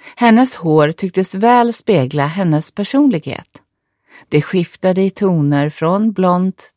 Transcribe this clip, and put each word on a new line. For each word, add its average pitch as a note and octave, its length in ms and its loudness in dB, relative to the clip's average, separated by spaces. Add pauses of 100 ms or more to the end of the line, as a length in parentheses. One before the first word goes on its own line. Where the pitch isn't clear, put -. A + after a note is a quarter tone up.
(160)
Hennes A#3+ 400 4
hår D#3 360 2
tycktes F#3+ 440 -4
väl A#3 380 2
spegla C#3+ 540 0
hennes D#3+ 440 -2
personlighet. G#3 920 -4 (680)
Det D3+ 120 2
skiftade F#3 600 -2
i F#3+ 80 0
toner D3 600 0
från F#3+ 420 -2
blont F#3 640 -2